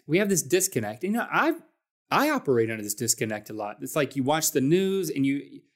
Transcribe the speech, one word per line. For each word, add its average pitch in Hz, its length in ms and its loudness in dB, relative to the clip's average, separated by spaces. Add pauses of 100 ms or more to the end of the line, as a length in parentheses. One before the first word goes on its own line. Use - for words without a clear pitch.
We 160 120 2
have 208 100 0
this 180 120 0
disconnect. 131 600 -2
You 190 80 -2
know, 220 180 -2
I, 233 240 2 (560)
I 240 200 4
operate 123 420 2
under 110 120 -6
this 104 100 -6
disconnect 107 560 -2
a 110 40 -12
lot. 107 280 -8
It's 135 140 -10
like 147 200 0
you 135 80 0
watch 151 280 2
the 135 100 2
news 185 480 2
and 139 160 0
you, 139 360 -4 (140)